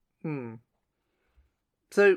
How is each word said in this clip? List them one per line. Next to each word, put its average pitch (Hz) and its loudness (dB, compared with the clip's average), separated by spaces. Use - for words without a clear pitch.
Hmm. 131 -10
So, 202 4